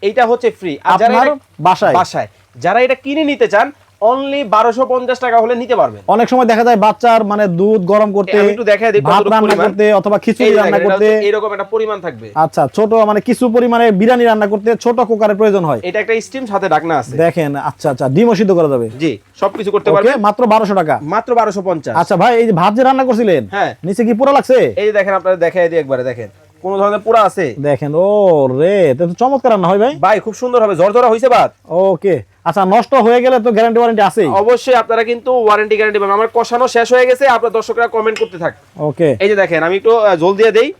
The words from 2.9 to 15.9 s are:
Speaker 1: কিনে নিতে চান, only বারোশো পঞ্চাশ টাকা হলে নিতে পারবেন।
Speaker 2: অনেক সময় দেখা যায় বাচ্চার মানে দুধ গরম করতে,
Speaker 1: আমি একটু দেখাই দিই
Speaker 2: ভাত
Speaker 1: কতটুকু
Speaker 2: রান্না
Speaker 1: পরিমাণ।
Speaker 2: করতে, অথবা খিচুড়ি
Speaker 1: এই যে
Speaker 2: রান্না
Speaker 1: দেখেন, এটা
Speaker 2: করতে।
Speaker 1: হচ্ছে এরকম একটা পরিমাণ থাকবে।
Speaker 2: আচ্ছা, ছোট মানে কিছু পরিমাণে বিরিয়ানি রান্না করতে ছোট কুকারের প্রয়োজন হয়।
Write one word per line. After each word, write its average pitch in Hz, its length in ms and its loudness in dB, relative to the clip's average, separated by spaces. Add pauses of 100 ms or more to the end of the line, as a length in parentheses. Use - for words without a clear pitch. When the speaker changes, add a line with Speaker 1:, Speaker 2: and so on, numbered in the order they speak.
Speaker 1:
কিনে 294 280 -4
নিতে 247 220 -2
চান, 220 140 2 (440)
only 277 300 -4 (120)
বারোশো 226 380 0
পঞ্চাশ 254 340 -4
টাকা 233 180 2
হলে 240 180 0
নিতে 247 200 -4
পারবেন। 110 200 -2 (120)
Speaker 2:
অনেক 220 180 2
সময় 254 200 2
দেখা 226 160 2
যায় 233 180 2
বাচ্চার 226 360 2 (100)
মানে 208 140 0 (140)
দুধ 208 220 0 (100)
গরম 214 260 2
করতে, 196 240 -2
Speaker 1:
আমি 202 120 2
একটু 226 180 -6
দেখাই 214 220 0
দিই 202 80 2
Speaker 2:
ভাত 139 100 0
Speaker 1:
কতটুকু 202 220 2
Speaker 2:
রান্না 214 140 2
Speaker 1:
পরিমাণ। 202 180 2
Speaker 2:
করতে, 202 200 0 (140)
অথবা 202 240 -2
খিচুড়ি 233 240 0
Speaker 1:
এই 220 60 2
যে 208 60 4
Speaker 2:
রান্না 202 180 0
Speaker 1:
দেখেন, - 80 0
এটা 196 100 2
Speaker 2:
করতে। 208 120 2
Speaker 1:
হচ্ছে 214 220 2
এরকম 214 260 -2
একটা 196 180 -8
পরিমাণ 220 320 -4
থাকবে। 113 220 -12 (160)
Speaker 2:
আচ্ছা, 160 180 0 (140)
ছোট 208 160 0 (180)
মানে 208 180 2
কিছু 247 180 0 (100)
পরিমাণে 233 300 2 (140)
বিরিয়ানি 240 260 2
রান্না 214 280 2
করতে 214 160 -2 (140)
ছোট 240 140 0 (120)
কুকারের 214 300 0
প্রয়োজন 202 300 2
হয়। 139 100 -2 (100)